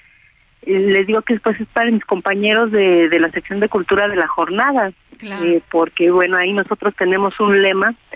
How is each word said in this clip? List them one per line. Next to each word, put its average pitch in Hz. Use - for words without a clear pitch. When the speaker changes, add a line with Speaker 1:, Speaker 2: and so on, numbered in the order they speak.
Speaker 1:
les 196
digo 220
que 226
pues 220
es 220
para 233
mis 220
compañeros 208
de, 180
de 170
la 165
sección 196
de 208
cultura 196
de 208
la 170
jornada, 202
Speaker 2:
Claro. 196
Speaker 1:
eh, 170
porque 170
bueno, 180
ahí 180
nosotros 202
tenemos 190
un 202
lema 196